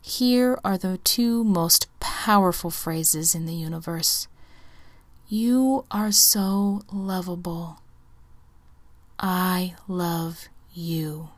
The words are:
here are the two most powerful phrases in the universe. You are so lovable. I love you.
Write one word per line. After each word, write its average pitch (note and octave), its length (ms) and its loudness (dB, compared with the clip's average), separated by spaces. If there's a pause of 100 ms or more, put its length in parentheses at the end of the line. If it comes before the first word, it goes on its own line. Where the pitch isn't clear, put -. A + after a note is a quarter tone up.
here B3 640 2
are F#3+ 140 0
the F#3 200 -4
two A#3 440 0
most E3+ 460 2 (100)
powerful F#3+ 720 2
phrases D#3+ 640 0
in E3 120 -4
the E3 80 -6
universe. E3 720 -4 (1000)
You B3+ 640 2
are G#3 220 0
so G3+ 720 4 (100)
lovable. F3 880 -6 (1400)
I F#3 560 -2 (140)
love E3+ 600 -4 (240)
you. D#3+ 640 -6